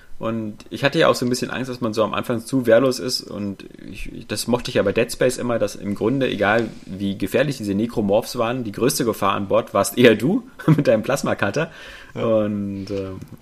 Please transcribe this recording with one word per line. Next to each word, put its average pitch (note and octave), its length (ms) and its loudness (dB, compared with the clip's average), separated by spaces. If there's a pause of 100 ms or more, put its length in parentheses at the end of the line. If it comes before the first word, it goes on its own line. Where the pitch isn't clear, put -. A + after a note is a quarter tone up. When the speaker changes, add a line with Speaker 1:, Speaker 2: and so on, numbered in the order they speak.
(180)
Speaker 1:
Und A2+ 520 -6
ich G#2+ 160 -4
hatte D#3 120 2
ja C#3+ 120 6
auch A#2+ 60 4
so B2+ 100 -2
ein B2 40 0
bisschen B2 220 -2
Angst, C3 180 -6
dass B2 120 -10
man A2+ 120 -2
so A2 100 0
am G#2 100 0
Anfang A2+ 320 -4
zu C3 200 0
wehrlos B2 340 6
ist. - 220 -4
Und G2 440 -8 (260)
ich, - 220 -8
ich, - 140 -14
das G#2 200 -4
mochte A#2+ 220 0
ich B2 60 -8
ja G#2 80 4
bei G2 100 2
Dead B2+ 180 2
Space B2+ 260 0
immer, A#2 220 -2
dass G#2 160 -2
im G2 180 -4
Grunde, B2 360 0
egal G2+ 400 2 (160)
wie G2 320 -4
gefährlich A#2 400 0
diese G2+ 160 -2
Necromorphs A2 640 0
waren, A#2+ 260 -2
die G#2+ 80 -6
größte C3+ 320 0
Gefahr G2+ 300 2
an G2+ 160 -2
Bord G#2 240 2
warst G2 240 2
eher A#2+ 180 8
du E3 320 0 (100)
<laughs> - 100 -16
mit D3+ 200 4
deinem A2 160 2
Plasma-Cutter. B2+ 680 -2 (440)
Speaker 2:
Ja. A#2 100 -4
Speaker 1:
Und, G#2 680 0
ähm, F#2+ 280 -6 (220)